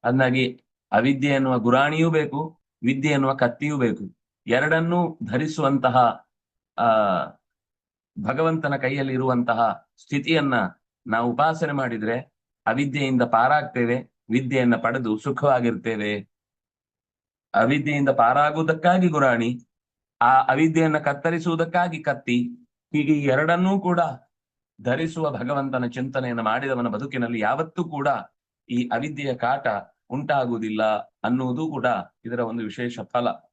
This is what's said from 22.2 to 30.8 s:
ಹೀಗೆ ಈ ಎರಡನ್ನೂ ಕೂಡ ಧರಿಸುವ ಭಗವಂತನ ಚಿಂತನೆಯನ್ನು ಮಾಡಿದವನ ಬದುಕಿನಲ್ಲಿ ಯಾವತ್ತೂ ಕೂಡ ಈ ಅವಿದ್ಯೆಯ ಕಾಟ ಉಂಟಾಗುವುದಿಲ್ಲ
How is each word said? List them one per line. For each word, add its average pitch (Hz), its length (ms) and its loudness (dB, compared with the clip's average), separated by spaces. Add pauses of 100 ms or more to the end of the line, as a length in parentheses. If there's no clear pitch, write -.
ಹೀಗೆ 147 200 0
ಈ 147 120 -2
ಎರಡನ್ನೂ 170 560 2
ಕೂಡ 180 200 0 (840)
ಧರಿಸುವ 156 480 -2
ಭಗವಂತನ 131 560 -4
ಚಿಂತನೆಯನ್ನು 127 560 -4
ಮಾಡಿದವನ 120 460 -2
ಬದುಕಿನಲ್ಲಿ 117 520 -4
ಯಾವತ್ತೂ 151 440 -2
ಕೂಡ 143 240 -4 (640)
ಈ 120 220 -2
ಅವಿದ್ಯೆಯ 139 420 -4
ಕಾಟ 123 320 -2 (420)
ಉಂಟಾಗುವುದಿಲ್ಲ 120 760 -2 (140)